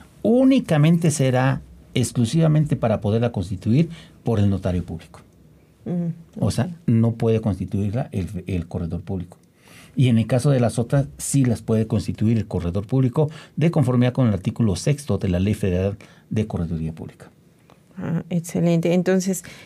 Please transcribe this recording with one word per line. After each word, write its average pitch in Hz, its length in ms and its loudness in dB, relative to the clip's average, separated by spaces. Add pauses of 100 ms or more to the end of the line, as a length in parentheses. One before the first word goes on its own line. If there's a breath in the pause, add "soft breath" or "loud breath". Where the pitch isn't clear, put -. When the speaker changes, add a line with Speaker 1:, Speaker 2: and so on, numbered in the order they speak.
(220 loud breath)
Speaker 1:
únicamente 175 880 4
será 131 500 2 (340)
exclusivamente 151 800 2
para 110 240 0
poderla 117 320 0
constituir 107 580 0 (340 loud breath)
por 113 140 0
el 101 100 4
notario 90 360 0
público. - 360 -14 (640)
Speaker 2:
Ujú, 175 280 -4 (260)
Speaker 1:
O 113 120 0
sea, - 160 -2
Speaker 2:
ok. - 40 -8 (160)
Speaker 1:
no 113 260 2
puede 113 280 2
constituirla 101 720 -4
el, 95 340 -6
el 87 200 -4
corredor 85 360 -6
público. 92 360 -10 (580 loud breath)
Y 127 120 4
en 113 100 4
el 110 80 2
caso 127 240 2
de 135 100 2
las 110 180 0
otras, 139 280 0 (120)
sí 139 260 0
las 120 180 0
puede 110 240 0
constituir 107 520 0
el 98 80 -2
corredor 90 400 -4
público 135 440 0 (260 loud breath)
de 160 140 2
conformidad 123 420 2
con 127 160 2
el 104 60 2
artículo 101 420 0
sexto 143 420 -2
de 98 100 -2
la 87 120 2
Ley 104 140 2
Federal 98 420 0 (340 loud breath)
de 107 160 -2
Correduría 80 460 -4
Pública. - 380 -18 (680)
Speaker 2:
Ah, 170 340 -4
excelente. 170 640 0
Entonces, 185 480 0 (240 loud breath)